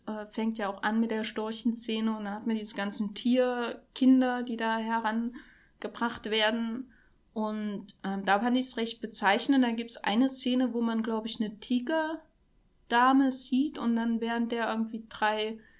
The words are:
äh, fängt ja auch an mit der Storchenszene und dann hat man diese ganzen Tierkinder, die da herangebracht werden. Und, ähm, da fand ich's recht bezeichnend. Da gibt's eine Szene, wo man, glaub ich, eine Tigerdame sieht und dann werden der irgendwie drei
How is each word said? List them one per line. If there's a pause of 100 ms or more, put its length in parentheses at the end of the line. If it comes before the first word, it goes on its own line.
äh,
fängt
ja
auch
an
mit
der
Storchenszene
und
dann
hat
man
diese
ganzen
Tierkinder,
die
da
herangebracht
werden. (420)
Und, (160)
ähm,
da
fand
ich's
recht
bezeichnend.
Da
gibt's
eine
Szene,
wo
man,
glaub
ich,
eine
Tigerdame
sieht
und
dann
werden
der
irgendwie
drei (200)